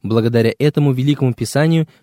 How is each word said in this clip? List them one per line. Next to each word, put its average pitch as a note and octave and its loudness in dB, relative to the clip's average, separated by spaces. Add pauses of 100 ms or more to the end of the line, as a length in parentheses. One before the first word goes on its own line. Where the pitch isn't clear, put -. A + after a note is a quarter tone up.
Благодаря A2+ 2
этому D3 0
великому C3 0
писанию D#3 -2 (140)